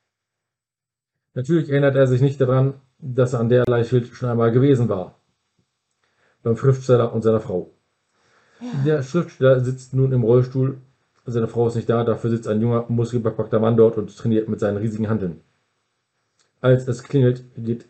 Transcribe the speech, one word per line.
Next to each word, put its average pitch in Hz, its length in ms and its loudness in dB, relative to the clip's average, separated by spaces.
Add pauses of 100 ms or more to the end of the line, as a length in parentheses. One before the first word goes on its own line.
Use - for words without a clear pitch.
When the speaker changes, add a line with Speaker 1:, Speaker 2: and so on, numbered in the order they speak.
(1300)
Speaker 1:
Natürlich 151 360 -2
erinnert 139 260 0
er 135 100 4
sich 127 140 2
nicht 139 200 0
daran, 131 340 2 (240)
dass 127 340 -2
er 120 80 -4
an 113 80 0
der 123 180 4
Leihschild 120 420 0
schon - 200 -8
einmal 117 240 0
gewesen 123 360 2
war. 92 300 -6 (1200)
Beim 117 140 0
Schriftsteller 127 560 2
und 113 100 -4
seiner 110 180 2
Frau. 92 300 -6 (920)
Speaker 2:
Ja. 247 80 -14 (160)
Speaker 1:
Der 151 180 0
Schriftsteller 131 580 0
sitzt 131 340 -6
nun 131 180 2
im 123 100 2
Rollstuhl. 127 560 2 (460)
Seine 117 240 -4
Frau 117 200 -2
ist 113 80 -4
nicht 110 120 -2
da, 117 160 0
dafür 113 260 -2
sitzt 117 180 -2
ein 107 120 0
junger, 117 280 0
muskelbepackter 113 720 -2
Mann 113 160 2
dort 113 200 4
und 104 200 -6
trainiert 110 320 0
mit 104 120 -6
seinen 104 160 -2
riesigen 107 320 -4
Hanteln. 95 320 -4 (1200)
Als 127 260 2
es 123 160 -6
klingelt, 127 420 0 (120)
geht 113 340 -8